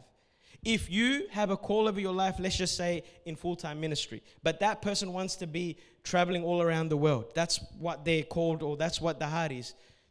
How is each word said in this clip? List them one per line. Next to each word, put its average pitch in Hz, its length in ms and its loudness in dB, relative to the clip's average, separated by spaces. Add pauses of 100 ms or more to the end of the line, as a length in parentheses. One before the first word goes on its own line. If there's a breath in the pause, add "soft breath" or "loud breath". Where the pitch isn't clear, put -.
(640 soft breath)
If 220 260 2
you 254 400 2
have 202 200 0
a 196 40 0
call 214 320 2
over 202 140 0
your 196 100 -2
life, 185 260 0
let's 185 200 -2
just 180 180 0
say 175 280 0 (220 loud breath)
in 156 120 -8
full-time 170 420 -6
ministry, 151 420 -4 (220 loud breath)
but 160 160 0
that 196 220 2
person 196 320 -2
wants 185 240 -2
to 185 100 -6
be 165 300 -4 (260 loud breath)
traveling 175 400 2
all 175 180 2
around 160 280 2
the 151 80 2
world, 143 360 2
that's 170 280 0 (180)
what 156 240 -6
they're 160 200 4
called 165 380 0
or 147 140 -2
that's 160 240 -2
what 160 200 -2
the 151 80 -2
heart 156 260 -2
is, 123 200 -10 (380 soft breath)